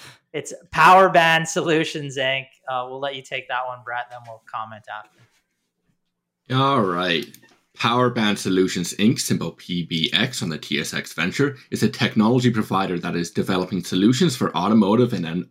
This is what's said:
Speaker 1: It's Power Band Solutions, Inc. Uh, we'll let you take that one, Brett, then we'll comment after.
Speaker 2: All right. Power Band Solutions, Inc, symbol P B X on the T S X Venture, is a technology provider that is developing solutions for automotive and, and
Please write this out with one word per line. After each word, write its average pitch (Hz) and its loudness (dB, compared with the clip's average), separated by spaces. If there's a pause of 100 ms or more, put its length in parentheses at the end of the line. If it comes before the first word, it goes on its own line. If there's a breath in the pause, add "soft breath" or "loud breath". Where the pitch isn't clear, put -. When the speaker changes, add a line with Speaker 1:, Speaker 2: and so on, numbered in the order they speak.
(340 loud breath)
Speaker 1:
It's 147 -10 (160)
Power 185 8
Band 165 4
Solutions, 151 -2
Inc. 135 -4 (220)
Uh, 127 -4
we'll 131 -12
let 139 -6
you 131 -14
take 131 -10
that 123 -4
one, 123 -12
Brett, 120 -8
then 123 -18
we'll 110 -20
comment 110 -14
after. 107 -16 (1400)
Speaker 2:
All 135 2
right. 90 0 (480)
Power 123 0
Band 107 0
Solutions, 92 0
Inc, 113 2
symbol 85 -4
P 87 -8
B 80 -4
X 117 -2
on 87 -4
the 76 -6
T 71 -6
S - -6
X - -8
Venture, 131 -2 (140 loud breath)
is - -4
a - 2
technology 120 2
provider 95 -2
that 85 -6
is 85 -4
developing 92 -2
solutions 127 2
for - -2
automotive 107 4
and, 90 -4
and 85 -6